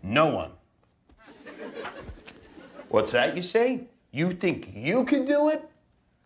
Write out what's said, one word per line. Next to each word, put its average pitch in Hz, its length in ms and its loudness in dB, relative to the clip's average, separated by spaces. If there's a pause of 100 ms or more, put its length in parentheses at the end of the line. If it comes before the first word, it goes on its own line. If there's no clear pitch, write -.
No 120 240 4
one. 98 240 -2 (2500)
What's 107 240 2
that 135 220 2
you 175 60 -4
say? 240 460 0 (240)
You 165 220 0
think 175 420 -2
you 165 300 0
can 277 200 2
do 294 240 4
it? 302 200 -2 (560)